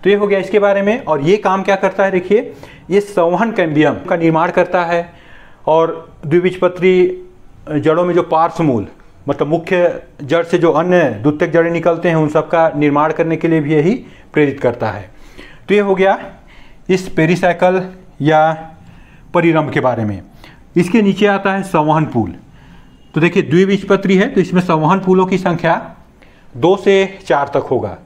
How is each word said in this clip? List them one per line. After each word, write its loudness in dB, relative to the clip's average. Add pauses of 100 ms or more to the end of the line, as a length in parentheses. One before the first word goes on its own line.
तो 4
ये 4
हो 0
गया 2
इसके 0
बारे 2
में। -2
और -2
ये 2
काम 0
क्या 0
करता -2
है, 0
देखिए, 0 (380)
ये 2
संवहन 0
कैम्बियम 0
का -4
निर्माण 0
करता 0
है -4 (540)
और 0 (140)
द्विबीजपत्री 0 (440)
जड़ों 0
में -2
जो 2
पार्श्व 0
मूल, 0 (420)
मतलब -2
मुख्य -2 (200)
जड़ 0
से -2
जो 2
अन्य 2 (100)
द्वितीयक -2
जड़ें 2
निकलते 0
हैं, 0
उन 0
सब -2
का 2
निर्माण 2
करने -2
के -2
लिए 2
भी -2
यही 2 (380)
प्रेरित 0
करता -2
है। -12 (580)
तो 2
ये 4
हो 0
गया 2 (720)
इस 0
पेरिसाइकल 0 (400)
या 4 (840)
परिरंभ 2
के 0
बारे -2
में। -6 (560)
इसके 2
नीचे 0
आता 0
है -4
संवहन 0
पुल। -4 (800)
तो 0
देखिए, 2
द्विबीजपत्री 2
है, 2
तो -2
इसमें 0
संवहन 0
पुलों 2
की -2
संख्या -2 (600)
दो 2
से 0
चार 0
तक -2
होगा। -4